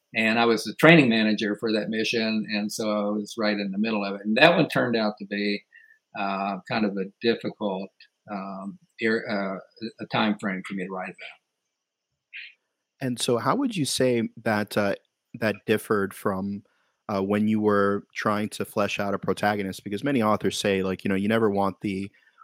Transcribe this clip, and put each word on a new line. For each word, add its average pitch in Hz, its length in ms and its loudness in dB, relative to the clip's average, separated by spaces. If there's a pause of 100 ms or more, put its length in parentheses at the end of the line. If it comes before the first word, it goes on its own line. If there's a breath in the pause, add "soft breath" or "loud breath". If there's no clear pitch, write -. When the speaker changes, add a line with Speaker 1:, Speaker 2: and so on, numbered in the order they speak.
(160)
Speaker 1:
and 110 220 2
I 117 80 4
was 117 200 2
the 104 100 -8
training 156 340 8
manager 107 500 2
for 110 140 -2
that 107 160 -2
mission. 110 640 -2
And 104 180 -2
so 110 200 -4
I 104 180 0
was 104 300 -6
right 107 180 0
in 101 140 -4
the 95 80 -6
middle 107 260 0
of 98 100 -4
it. 98 80 4
And 107 140 2
that 160 180 8
one 170 140 4
turned 123 260 0
out 107 240 0
to 101 60 -10
be, 101 380 -2 (560 soft breath)
uh, 98 380 -4 (120)
kind 113 160 0
of 98 120 -2
a 95 80 -4 (160)
difficult, 101 680 -2 (420)
um, 98 460 -10 (260)
er-, 113 240 -2
uh, 98 300 -4 (420)
a 107 120 -10
time 110 280 0
frame 92 280 -4
for 101 80 -8
me 92 100 -6
to 98 60 -10
write 95 180 -8
about. 87 60 -16 (1900 loud breath)
Speaker 2:
And 127 180 -4
so 120 180 2
how 131 180 2
would 240 220 -2
you 143 80 0
say 123 380 2 (200)
that, 104 340 0
uh, 101 180 0 (400)
that 110 200 0 (100)
differed 104 480 0
from, 101 500 -4 (440)
uh, 101 140 0
when 104 260 2
you 110 140 2
were 101 420 2 (100)
trying 107 360 -2
to - 160 -8
flesh - 340 -2
out 101 140 -2
a 95 60 -4
protagonist? 101 680 -2
Because 101 180 -6
many 139 180 0
authors 104 380 0
say, 98 240 2
like, 95 220 -4
you 101 40 -2
know, 98 60 2
you 98 140 0
never 113 200 4
want 98 320 0
the, 98 300 -4 (320 soft breath)